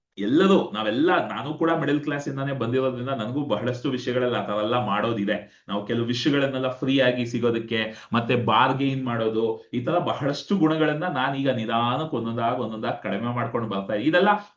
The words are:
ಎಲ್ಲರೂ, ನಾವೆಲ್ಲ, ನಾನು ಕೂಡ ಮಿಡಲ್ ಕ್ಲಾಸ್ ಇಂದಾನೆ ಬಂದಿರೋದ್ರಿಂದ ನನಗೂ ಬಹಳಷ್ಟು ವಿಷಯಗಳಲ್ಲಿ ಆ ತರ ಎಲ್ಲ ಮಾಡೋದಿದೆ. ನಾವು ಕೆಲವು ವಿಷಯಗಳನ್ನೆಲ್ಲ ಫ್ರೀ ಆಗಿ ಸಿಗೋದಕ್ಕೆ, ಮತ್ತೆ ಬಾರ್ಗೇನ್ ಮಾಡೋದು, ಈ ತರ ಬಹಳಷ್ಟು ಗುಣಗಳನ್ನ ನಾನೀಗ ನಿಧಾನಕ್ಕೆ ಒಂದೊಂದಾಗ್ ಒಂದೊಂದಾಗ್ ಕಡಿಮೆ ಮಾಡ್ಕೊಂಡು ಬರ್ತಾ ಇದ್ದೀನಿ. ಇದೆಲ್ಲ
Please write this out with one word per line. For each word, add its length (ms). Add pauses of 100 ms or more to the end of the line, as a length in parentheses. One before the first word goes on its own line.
(180)
ಎಲ್ಲರೂ, 520
ನಾವೆಲ್ಲ, 580
ನಾನು 260
ಕೂಡ 160
ಮಿಡಲ್ 300
ಕ್ಲಾಸ್ 280
ಇಂದಾನೆ 240
ಬಂದಿರೋದ್ರಿಂದ 560
ನನಗೂ 360
ಬಹಳಷ್ಟು 460
ವಿಷಯಗಳಲ್ಲಿ 460
ಆ 100
ತರ 60
ಎಲ್ಲ 340
ಮಾಡೋದಿದೆ. 840
ನಾವು 180
ಕೆಲವು 180
ವಿಷಯಗಳನ್ನೆಲ್ಲ 640
ಫ್ರೀ 320
ಆಗಿ 260
ಸಿಗೋದಕ್ಕೆ, 880
ಮತ್ತೆ 240
ಬಾರ್ಗೇನ್ 680
ಮಾಡೋದು, 720
ಈ 100
ತರ 140
ಬಹಳಷ್ಟು 580
ಗುಣಗಳನ್ನ 480
ನಾನೀಗ 460
ನಿಧಾನಕ್ಕೆ 640
ಒಂದೊಂದಾಗ್ 440
ಒಂದೊಂದಾಗ್ 420
ಕಡಿಮೆ 320
ಮಾಡ್ಕೊಂಡು 340
ಬರ್ತಾ 260
ಇದ್ದೀನಿ. 160
ಇದೆಲ್ಲ 180 (280)